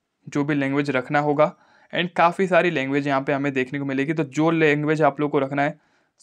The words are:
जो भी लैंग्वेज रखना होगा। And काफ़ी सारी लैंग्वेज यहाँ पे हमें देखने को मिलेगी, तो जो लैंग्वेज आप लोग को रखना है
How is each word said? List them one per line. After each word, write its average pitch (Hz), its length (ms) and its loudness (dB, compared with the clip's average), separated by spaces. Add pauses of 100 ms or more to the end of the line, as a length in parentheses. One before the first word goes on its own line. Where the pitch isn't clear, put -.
(280)
जो 147 160 -2
भी 147 120 -2
लैंग्वेज 139 360 -2
रखना 131 280 0
होगा। 147 320 2 (420)
And 175 240 -2
काफ़ी 175 300 2
सारी 175 240 2
लैंग्वेज 139 360 -2
यहाँ 139 140 0
पे 143 120 -2
हमें 139 200 -2
देखने 131 260 -2
को 139 60 -6
मिलेगी, 139 280 -2
तो 160 100 -2
जो 151 280 0
लैंग्वेज 151 500 2
आप 143 180 2
लोग 147 120 -2
को 147 80 2
रखना 139 220 -2
है 151 180 -4 (440)